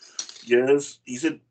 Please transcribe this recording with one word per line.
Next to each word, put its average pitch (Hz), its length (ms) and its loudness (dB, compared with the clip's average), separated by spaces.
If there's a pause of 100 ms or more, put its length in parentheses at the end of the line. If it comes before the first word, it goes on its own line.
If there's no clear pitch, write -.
(440)
years." 131 600 2
He 123 120 -12
said, 143 240 -4 (100)